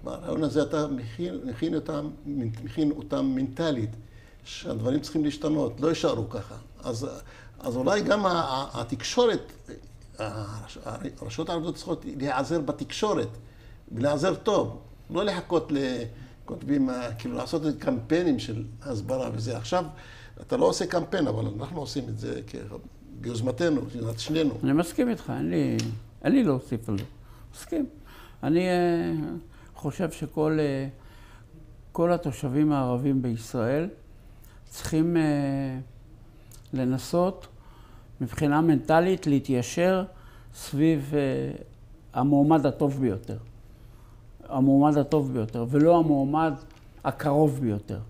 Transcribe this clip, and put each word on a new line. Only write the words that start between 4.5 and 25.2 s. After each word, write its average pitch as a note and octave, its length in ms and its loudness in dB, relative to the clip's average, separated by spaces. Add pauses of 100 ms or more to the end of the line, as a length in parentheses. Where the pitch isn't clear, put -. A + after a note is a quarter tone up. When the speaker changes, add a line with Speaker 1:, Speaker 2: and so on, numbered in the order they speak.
Speaker 1:
צריכים D#3 240 -2
להשתנות, D3 580 0
לא D3 60 2
יישארו C#3+ 420 0
ככה. - 260 -10 (280)
אז, A#2+ 240 -4 (520)
אז B2 180 -4
אולי F3 240 2
גם G3+ 240 2
ה-, F#3 40 4
ה-, C#3 520 -2
התקשורת, G3 680 2 (680)
ה-, G#2+ 460 -8 (560)
הרשויות D#3+ 280 -6
הערביות E3+ 260 -2
צריכות E3 300 -6 (120)
להיעזר C#3 440 0
בתקשורת, D3 760 -2 (540)
ולהיעזר C#3+ 440 2
טוב, C#3+ 460 0 (280)
לא E3+ 160 0
לחכות F3 460 0
ל-, B2+ 320 0 (420)
כותבים, C3+ 440 0
אה, B2 240 -4
כאילו, A#2+ 240 -8
לעשות D3+ 300 -2
את D3 120 -2
קמפיינים C#3+ 600 2
של A2 240 -6 (180)
הסברה B2 520 -4
וזה. A2+ 240 -4
עכשיו, F3 280 0 (560)
אתה - 160 -2
לא C#3+ 80 6
עושה F#3 200 4
קמפיין, E3+ 420 0
אבל A2 160 -2 (160)
אנחנו C#3 200 -8
עושים C3 300 -4
את A2 100 -6
זה A#2+ 280 -6
כ-, - 80 -14 (680)
ביוזמתנו, B2 600 0
ביוזמת A2+ 380 -6
שנינו. D#3 340 0 (100)
Speaker 2:
אני C3+ 100 4
מסכים E3+ 360 2
איתך, F#3 280 -4